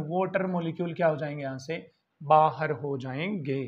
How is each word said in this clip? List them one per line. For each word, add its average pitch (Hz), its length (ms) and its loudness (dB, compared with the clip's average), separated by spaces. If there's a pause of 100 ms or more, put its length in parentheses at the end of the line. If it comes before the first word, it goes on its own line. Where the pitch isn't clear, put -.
वाटर 185 380 0
मॉलिक्यूल 170 480 -2
क्या 175 120 2
हो 156 100 4
जाएंगे? 147 260 -6
यहाँ 135 160 -6
से - 340 -10 (280)
बाहर 156 520 4
हो 139 260 -4
जाएंगे, 135 680 -4